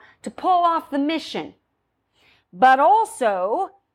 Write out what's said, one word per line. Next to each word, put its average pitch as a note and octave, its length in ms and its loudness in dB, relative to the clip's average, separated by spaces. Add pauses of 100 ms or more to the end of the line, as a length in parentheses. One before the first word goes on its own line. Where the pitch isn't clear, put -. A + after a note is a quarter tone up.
(220)
to - 80 -12
pull F4+ 340 0
off E4 260 -2
the C#4+ 80 -4
mission. C#4 540 -6 (1000)
But B3+ 300 4
also, C#4+ 920 0 (220)